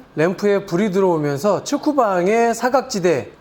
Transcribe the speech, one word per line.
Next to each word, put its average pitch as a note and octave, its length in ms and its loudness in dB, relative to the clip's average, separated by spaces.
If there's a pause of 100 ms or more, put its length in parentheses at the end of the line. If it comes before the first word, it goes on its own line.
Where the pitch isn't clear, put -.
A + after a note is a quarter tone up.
(140)
램프에 F#3+ 500 0
불이 F#3 280 0
들어오면서 E3 720 0
측후방의 A#3 920 0
사각지대 F3+ 880 0